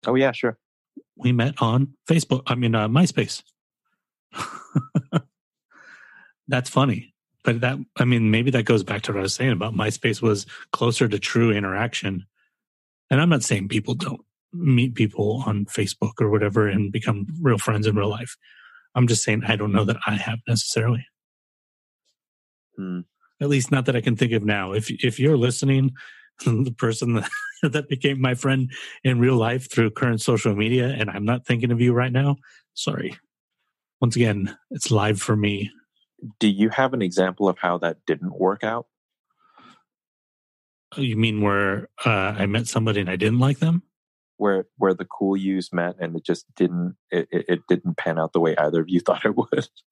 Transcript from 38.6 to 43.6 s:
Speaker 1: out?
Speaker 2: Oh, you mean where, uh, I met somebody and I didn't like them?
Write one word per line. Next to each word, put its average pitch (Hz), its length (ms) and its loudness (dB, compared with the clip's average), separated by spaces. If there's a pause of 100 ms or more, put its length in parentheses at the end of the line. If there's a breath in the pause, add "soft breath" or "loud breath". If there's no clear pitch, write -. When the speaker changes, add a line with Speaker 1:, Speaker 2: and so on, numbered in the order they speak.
Speaker 1:
out? 113 220 -4 (2000 soft breath)
Speaker 2:
Oh, 139 40 -4
you 120 140 -2
mean 110 260 0
where, 101 480 0 (160)
uh, 104 320 0
I 98 80 0
met 113 220 -2
somebody 110 320 0
and 90 100 -4
I 92 60 -4
didn't 107 240 0
like 135 200 2
them? 170 220 2 (560)